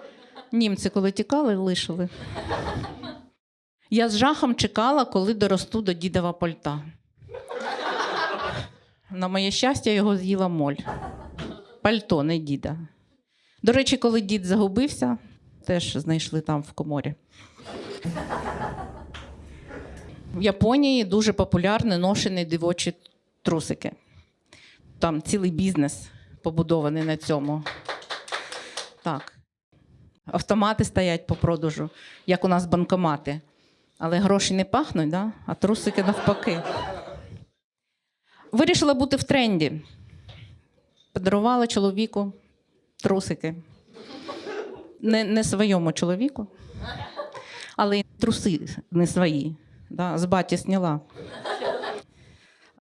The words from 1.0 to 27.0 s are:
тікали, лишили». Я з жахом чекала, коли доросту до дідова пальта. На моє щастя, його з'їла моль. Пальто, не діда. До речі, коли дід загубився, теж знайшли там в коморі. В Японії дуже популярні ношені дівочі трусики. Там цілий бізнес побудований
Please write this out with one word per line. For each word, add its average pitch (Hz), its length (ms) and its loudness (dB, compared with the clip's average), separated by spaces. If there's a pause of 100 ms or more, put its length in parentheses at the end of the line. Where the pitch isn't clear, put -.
тікали, 233 440 2
лишили». 180 520 -2 (1800)
Я 226 180 4
з 208 80 -2
жахом 269 380 4
чекала, 247 500 2
коли 202 300 2
доросту 202 480 0
до 185 100 0
дідова 175 400 0
пальта. 160 500 -4 (2250)
На 185 180 -2
моє 190 220 2
щастя, 254 400 0
його 208 260 4
з'їла 190 320 2
моль. 147 260 0 (1080)
Пальто, 208 400 2
не 160 160 2
діда. 143 400 -4 (840)
До 226 100 4
речі, 262 240 4
коли 233 240 4
дід 202 240 0
загубився, 226 760 2 (480)
теж 175 300 -2
знайшли 160 440 -2
там 151 220 -2
в - 100 -14
коморі. 147 420 -4 (3250)
В 175 80 -4
Японії 247 600 4
дуже 208 280 4
популярні 196 640 2
ношені 185 480 2
дівочі 170 500 0 (480)
трусики. - 500 -2 (1040)
Там 156 240 0
цілий 190 280 0
бізнес 165 580 0 (340)
побудований 160 600 0